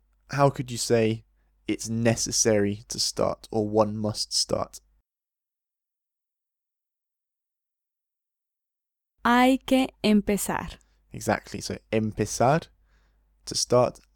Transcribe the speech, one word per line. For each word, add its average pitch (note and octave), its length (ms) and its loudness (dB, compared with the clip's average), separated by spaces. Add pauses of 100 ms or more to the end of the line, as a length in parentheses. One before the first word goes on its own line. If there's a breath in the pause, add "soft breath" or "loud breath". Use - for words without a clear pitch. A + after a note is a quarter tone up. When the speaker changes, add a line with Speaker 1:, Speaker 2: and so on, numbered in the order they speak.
(300)
Speaker 1:
How C#3 200 2
could B2+ 200 -8
you A#2 80 -8
say A2+ 460 0 (440)
"it's A2 200 -4
necessary A2+ 1000 0
to - 100 -8
start" - 520 -4
or G#2+ 180 -2
"one G#2+ 280 2
must G#2+ 360 -6
start"? - 480 -4 (4000)
Speaker 2:
Hay B3 340 4
que C4 300 0 (140)
empezar. G3+ 760 0 (340)
Speaker 1:
Exactly. G#2+ 480 -4
So - 180 -10 (140)
empezar, A2 760 0 (800)
to - 80 -10
start, - 460 2 (160)